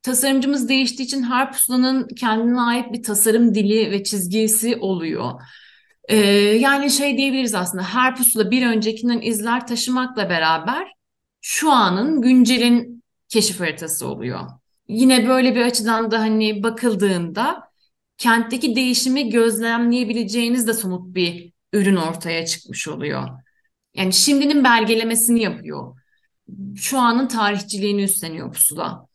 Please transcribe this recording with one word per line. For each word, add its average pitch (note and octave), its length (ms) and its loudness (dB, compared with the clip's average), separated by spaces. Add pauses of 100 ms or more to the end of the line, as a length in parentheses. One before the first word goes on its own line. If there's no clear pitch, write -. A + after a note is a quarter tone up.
Tasarımcımız C4+ 640 0
değiştiği C4 380 0
için C4+ 160 -4
her B3+ 300 0
pusulanın B3+ 560 0
kendine A#3 520 0
ait A#3+ 320 -2
bir A#3+ 100 -8
tasarım A3 520 2
dili G#3 360 2
ve G3 140 -4
çizgisi G#3+ 720 -2
oluyor. E3 640 -6 (680)
E, G#3+ 80 2 (400)
yani C#4 340 2
şey C#4 260 0
diyebiliriz C4 380 0
aslında, F3+ 280 -4
her B3+ 340 0
pusula A3 340 0
bir B3+ 160 2
öncekinden A3+ 540 0
izler A#3 460 -4
taşımakla A#3+ 640 -4
beraber E3 580 0 (520)
şu - 300 -2
anın A#3 520 2
güncelin A#3+ 840 4 (240)
keşif G#3 320 0
haritası D#3 480 -6
oluyor. A#2+ 320 -8 (480)
Yine B3 400 4
böyle B3+ 260 4
bir A#3+ 80 2
açıdan A3+ 480 0
da A3 100 0
hani A3 420 0
bakıldığında G#3 1000 -2 (560)
kentteki A#3 580 0
değişimi B3+ 540 0
gözlemleyebileceğiniz A#3 1400 0
de A3 80 0
somut F#3 400 -8
bir F3 380 -4 (200)
ürün G3 240 4
ortaya E3 500 -4
çıkmış - 420 -8
oluyor. C#3+ 400 -6 (680)
Yani F#3 180 -2
şimdinin C#4+ 520 4
belgelemesini A3+ 800 2
yapıyor. D3+ 540 -6 (800)
Şu - 220 -4
anın A#3+ 300 2
tarihçiliğini G3+ 760 -2
üstleniyor E3 500 -6
pusula. - 640 -4